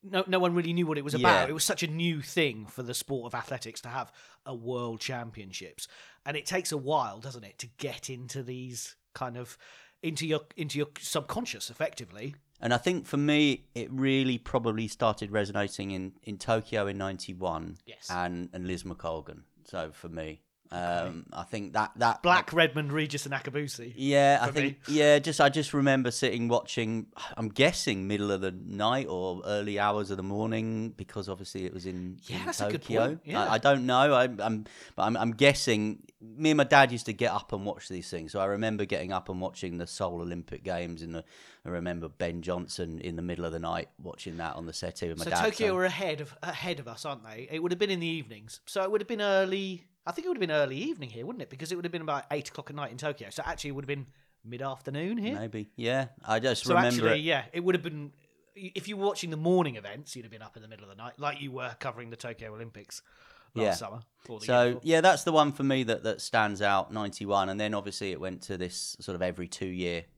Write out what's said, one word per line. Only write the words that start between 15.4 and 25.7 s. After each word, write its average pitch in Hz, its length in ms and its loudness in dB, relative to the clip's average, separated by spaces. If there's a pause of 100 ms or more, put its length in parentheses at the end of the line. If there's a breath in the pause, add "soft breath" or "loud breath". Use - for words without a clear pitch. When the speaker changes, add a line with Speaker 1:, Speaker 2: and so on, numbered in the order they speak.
Speaker 2:
in, 95 220 -4 (100)
in 101 160 -8
Tokyo 110 480 0
in 98 100 -4
ninety-one 90 880 -4
Speaker 1:
Yes. - 240 -18
Speaker 2:
and, 90 440 -2
and 90 160 -6
Liz 87 160 -4
McColgan. 80 560 -6 (240)
So 80 280 -8
for - 160 -14
me, 80 340 -10 (280)
Speaker 1:
Okay. 87 120 -6
Speaker 2:
um, 87 500 -2
I 87 120 -8
think 101 280 -8
that, 107 240 0
that 117 260 2
Speaker 1:
Black, 175 300 4
Redmond, 151 400 4
Regis 147 320 -2
and 139 100 -6
Akabusi 131 640 -8
Speaker 2:
Yeah, 139 460 6
I 127 60 2
Speaker 1:
for 135 40 -2
Speaker 2:
think, 139 340 0
Speaker 1:
me. 147 100 2
Speaker 2:
yeah, 147 220 10
just, 147 220 0
I 143 80 10
just 143 240 0